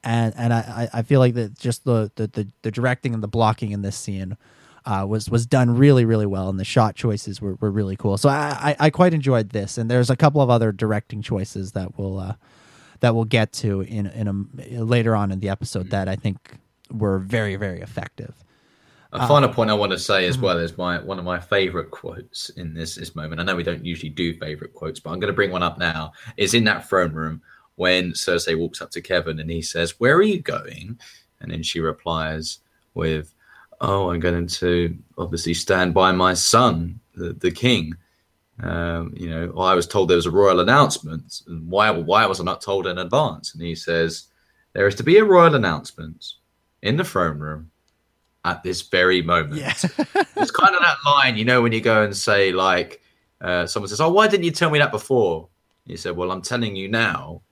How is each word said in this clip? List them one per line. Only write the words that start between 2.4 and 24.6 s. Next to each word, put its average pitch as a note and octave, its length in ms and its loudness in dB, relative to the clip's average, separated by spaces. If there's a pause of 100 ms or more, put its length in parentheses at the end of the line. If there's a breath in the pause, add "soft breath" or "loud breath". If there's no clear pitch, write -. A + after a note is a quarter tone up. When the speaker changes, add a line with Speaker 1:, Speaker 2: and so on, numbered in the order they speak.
Speaker 1:
the A2 80 -4
directing B2 420 -2
and A2 100 -4
the G#2 60 -8
blocking A2 420 2
in G2+ 100 -6
this G2 140 -6
scene, F#2+ 420 -8 (480 soft breath)
uh, G2 220 -2
was, G#2+ 220 -4
was A#2 160 2
done A#2+ 320 4
really, C3+ 280 8
really A2 200 2
well, F#2+ 240 -4
and F#2+ 100 -4
the F#2+ 60 -4
shot G#2+ 300 2
choices G#2+ 460 -4
were, G2 140 -4
were G#2+ 160 -2
really G2 240 -2
cool. G2+ 220 0
So C#3+ 100 2
I, C#3+ 520 0
I, D3+ 80 4
I - 20 6
quite F3+ 240 4
enjoyed B2+ 380 2
this, G2+ 260 -6
and A2+ 120 -2
there's B2 200 4
a B2+ 80 2
couple D3 240 4
of B2 80 2
other A2+ 240 4
directing G#2 480 -2
choices G2 500 -6
that F#2 260 -8
we'll, G2 220 -6
uh, F#2+ 160 -8 (640 soft breath)
that A#2 160 2
we'll A2+ 100 2
get A2 280 2
to G2+ 280 -4
in, G2+ 260 -6
in G#2 200 -4
a, A2+ 560 -6
later A2+ 320 2
on G2+ 160 0
in F#2+ 80 -4
the G2 100 -4
episode F#2+ 420 -6
that F#2+ 180 -2
I G2 80 -4
think - 400 -8 (340)
were G2+ 280 0
very, G2+ 360 -2
very F#2+ 260 -6
effective. - 520 -12 (800 soft breath)
Speaker 2:
A - 80 -8
Speaker 1:
Uh, B2 60 0
Speaker 2:
final C3+ 220 6
point A2+ 200 0
I G#2+ 40 4
wanna G2 240 0
say F#2+ 300 0
as F2 80 0
Speaker 1:
mm-hmm. B2+ 100 -2
Speaker 2:
well F2+ 140 2
is E2 180 -6
my, F2+ 220 -4
one F#2 200 -8
of E2+ 60 -10
my F2+ 140 -4
favorite F2 520 -2
quotes - 600 -14
in E2 220 -12
this, D#2+ 220 -10
this - 200 -14
moment. D#2 260 -10
I - 20 -4
know F#2+ 120 -2
we E2+ 80 -4
don't E2 220 -4
usually E2 240 -8
do E2 280 -4
favorite D2+ 360 -12